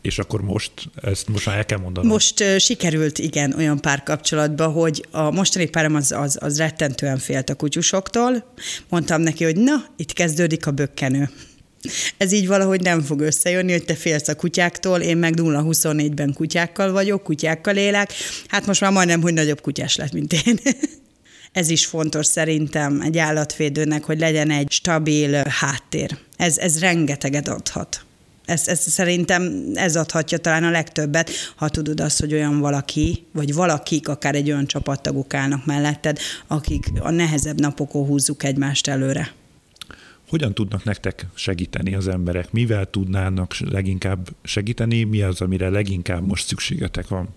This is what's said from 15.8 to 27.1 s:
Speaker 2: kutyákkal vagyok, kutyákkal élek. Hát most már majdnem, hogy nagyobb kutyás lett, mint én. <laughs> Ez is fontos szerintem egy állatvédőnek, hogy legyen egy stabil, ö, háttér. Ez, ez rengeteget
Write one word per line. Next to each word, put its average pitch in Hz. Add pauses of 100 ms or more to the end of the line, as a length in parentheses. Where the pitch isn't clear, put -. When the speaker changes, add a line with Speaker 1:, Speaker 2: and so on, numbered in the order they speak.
Speaker 2:
kutyákkal 170
vagyok, 196
kutyákkal 160
élek. 202 (340)
Hát -
most 196
már 196
majdnem, 175
hogy 170
nagyobb 151
kutyás 131
lett, 143
mint 151 (120)
én. 233
<laughs> 269 (720)
Ez 170
is 160
fontos 156
szerintem 151
egy 160
állatvédőnek, 151
hogy 156
legyen 156
egy 143
stabil, 151
ö, 143
háttér. 139 (200)
Ez, 175
ez 160
rengeteget 147